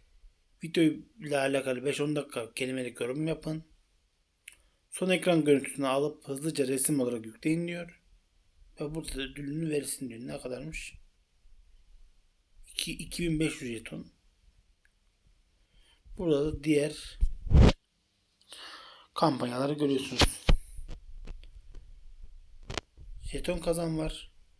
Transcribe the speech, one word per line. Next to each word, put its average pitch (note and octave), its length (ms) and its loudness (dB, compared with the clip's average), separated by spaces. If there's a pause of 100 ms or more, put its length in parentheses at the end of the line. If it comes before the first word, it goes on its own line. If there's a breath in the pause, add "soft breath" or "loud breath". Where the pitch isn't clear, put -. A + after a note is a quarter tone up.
(640)
Videoyla D3+ 760 0
alakalı C3+ 440 0
beş C#3 160 0
on D3 160 0
dakika B2 380 -6
kelimelik B2+ 460 -4
yorum C3 260 -2
yapın. D#3 380 -6 (1300 soft breath)
Son F#3 200 0
ekran E3+ 340 4
görüntüsünü C#3 420 4
alıp C#3+ 420 0
hızlıca C#3 400 -2
resim C3+ 320 2
olarak A#2+ 260 -2
yükleyin D#3+ 420 -2
diyor. E3+ 320 -10 (800)
Ve D3+ 140 -6
burada D#3+ 200 -6
da C3+ 80 -4
ödülünü D3 480 -4
versin C3+ 380 -4
diyor. A2+ 120 -12
Ne C#3 200 -8
kadarmış? C3+ 540 -10 (1800)
İki, - 200 -6
iki - 300 -8
bin D#3+ 180 0
beş D3+ 220 -2
yüz A#2 160 -8
jeton. D#3 340 -14 (2000 soft breath)
Burada D3+ 260 2
da D3 200 -4
diğer D3+ 540 0 (2000 loud breath)
kampanyaları C3 580 2
görüyorsunuz. C#3 500 2 (3000)
Jeton - 360 -4
kazan E3 400 0
var. - 340 -4 (280)